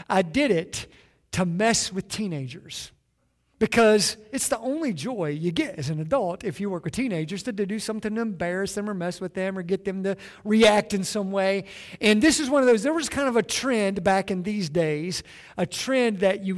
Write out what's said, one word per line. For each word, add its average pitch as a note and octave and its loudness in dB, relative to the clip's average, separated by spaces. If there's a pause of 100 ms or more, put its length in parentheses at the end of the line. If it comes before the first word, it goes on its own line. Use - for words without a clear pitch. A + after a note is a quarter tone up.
I F#3+ 4
did A#3+ 2
it E3+ -2 (460)
to F#3 0
mess F#3+ 0
with F#3 -6
teenagers. D3+ -8 (680)
Because G#3+ 4 (140)
it's C4+ -2
the B3 0
only C4 -2
joy F3 -4
you D#3+ -2
get G3 -2
as D3 -4
an D#3 -4
adult F3 -2
if F3 -6
you G3+ -4
work F3+ -6
with D#3+ -6
teenagers, F#3 -4
to, B3 -6
to G3 -2
do G#3+ -4
something G#3+ -6
to A#3 -2
embarrass F#3+ -4
them G#3 -4
or G#3 -4
mess F3+ -4
with F#3 -8
them F#3+ -2
or F#3+ -6
get F#3 -4
them F#3+ -4
to F#3+ -2 (260)
react G#3 4
in F#3+ 0
some G3 -4
way. G3 0 (340)
And G#3+ 4
this D#4 6
is C#4 -2
one C#4 4
of B3+ 4
those, A#3 6
there C4+ 0
was D#4+ 0
kind C#4 -2
of A#3+ 2
a A3 2
trend G#3 0
back F#3+ 2
in F#3 -2
these G3+ -2
days, D#3 -2 (360)
a F#3 0
trend A#3+ 0
that G3 2
you F#3+ -2